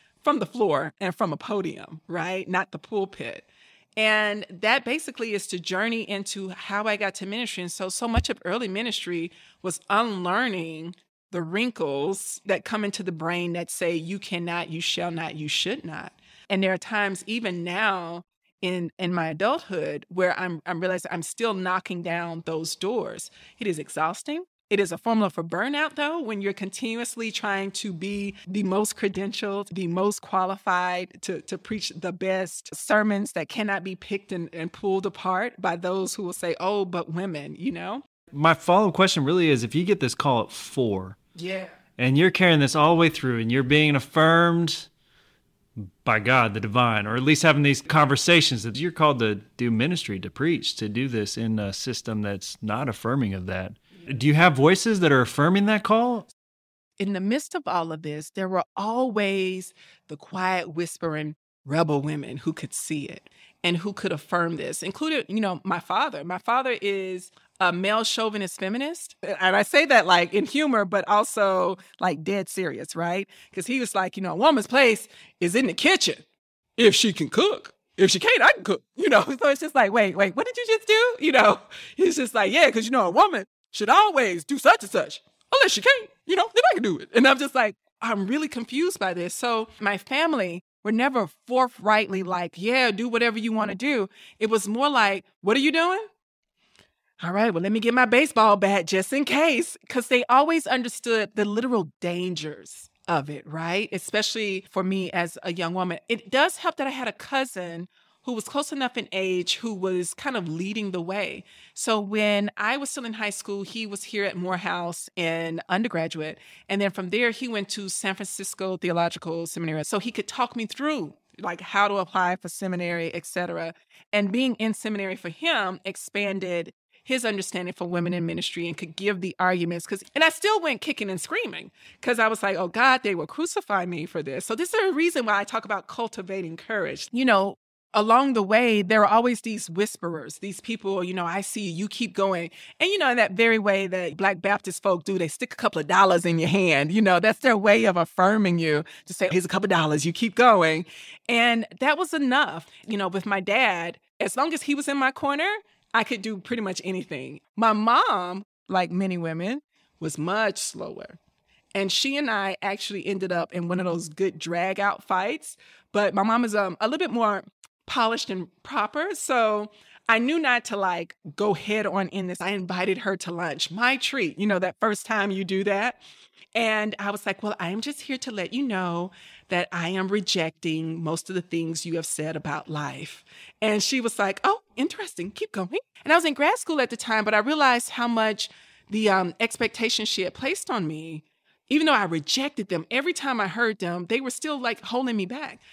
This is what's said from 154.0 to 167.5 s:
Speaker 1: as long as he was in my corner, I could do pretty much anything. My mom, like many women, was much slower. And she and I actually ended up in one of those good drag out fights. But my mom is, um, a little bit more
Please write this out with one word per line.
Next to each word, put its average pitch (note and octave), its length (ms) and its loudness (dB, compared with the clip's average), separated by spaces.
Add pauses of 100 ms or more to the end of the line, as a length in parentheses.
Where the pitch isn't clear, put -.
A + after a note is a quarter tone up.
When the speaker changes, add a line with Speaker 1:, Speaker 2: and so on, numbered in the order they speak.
Speaker 1:
as - 160 -2
long D4+ 160 0
as D#4+ 120 -4
he C#4+ 100 0
was C#4+ 140 -4
in C#4 100 0
my C4+ 120 2
corner, C#4+ 380 -2 (460)
I A3+ 100 4
could A#3 160 -4
do G#3+ 160 -6
pretty A3+ 240 -6
much F#3+ 240 -6
anything. D3 560 -8 (160)
My A3 160 4
mom, G#3+ 720 2 (240)
like F3+ 220 0
many F#3 260 -2
women, F3 460 -4 (380)
was D#3 180 -8
much G3 400 -2
slower. - 600 -10 (560)
And G3 180 -2
she C4+ 240 0
and C#4+ 140 -2
I G3 320 -2
actually G3+ 440 -6
ended F#3+ 260 -4
up E3+ 220 -2
in E3+ 140 -4
one F3+ 120 0
of F3+ 60 -2
those E3+ 240 -4
good F3+ 280 -2
drag F3 420 -2
out G3+ 240 -2
fights. G3 520 -4 (360)
But G3+ 220 2
my G3 100 2
mom A#3 200 2
is, G#3 120 -4
um, F#3+ 240 0
a A3 80 2
little D4+ 100 -2
bit E4+ 140 -2
more G#3+ 320 0 (420)